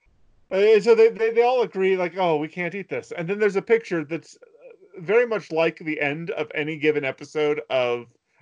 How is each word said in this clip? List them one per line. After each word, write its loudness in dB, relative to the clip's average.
Uh, 4
so 4
they, 8
they, -2
they 4
all 2
agree, 0
like, -4
"Oh, 0
we -4
can't -8
eat -12
this." -8
And -8
then -6
there's 0
a 0
picture 0
that's -12
very 2
much -6
like 0
the -6
end -4
of -6
any -6
given 0
episode -4
of, -2